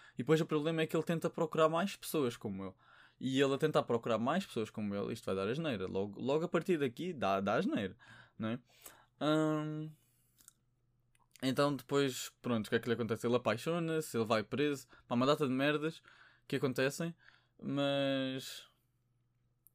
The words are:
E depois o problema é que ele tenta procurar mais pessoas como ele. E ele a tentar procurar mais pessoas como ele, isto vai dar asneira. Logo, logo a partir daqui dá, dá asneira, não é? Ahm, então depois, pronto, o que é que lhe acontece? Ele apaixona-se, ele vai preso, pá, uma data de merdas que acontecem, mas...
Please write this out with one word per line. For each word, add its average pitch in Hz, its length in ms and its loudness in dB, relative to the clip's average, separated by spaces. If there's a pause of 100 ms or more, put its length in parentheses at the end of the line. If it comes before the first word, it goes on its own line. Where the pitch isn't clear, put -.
(140)
E - 40 -10
depois 156 220 4
o 160 60 0
problema 160 360 0
é 156 40 0
que 170 100 0
ele 156 80 2
tenta 165 260 0
procurar 160 380 2
mais 170 260 0
pessoas 135 420 0
como 98 280 -8
ele. 92 100 -10 (460)
E 131 200 2
ele 139 140 6
a 139 40 0
tentar 156 240 2
procurar 117 360 0
mais 151 260 0
pessoas 110 260 -4
como 104 240 -4
ele, 117 180 -2
isto 117 120 -10
vai 98 100 0
dar 95 140 0
asneira. 123 380 -2
Logo, 98 340 -4
logo 143 240 0
a 165 40 -2
partir 170 300 0
daqui 147 340 -4
dá, 98 280 0
dá 101 140 2
asneira, 156 420 0 (420)
não 110 100 -4
é? 120 100 -4 (640)
Ahm, 156 680 0 (1500)
então 143 320 2
depois, 135 580 -2 (100)
pronto, 113 240 0
o - 40 -14
que 117 60 4
é - 20 4
que 117 100 -6
lhe 117 60 2
acontece? 113 320 -2
Ele 120 100 2
apaixona-se, 160 800 -2
ele 113 80 2
vai 110 180 2
preso, 139 440 -2 (200)
pá, 127 80 -2
uma 123 120 4
data 151 200 4
de 127 60 0
merdas 147 500 0 (440)
que 143 100 -2
acontecem, 135 580 0 (480)
mas... 135 1040 -2 (1080)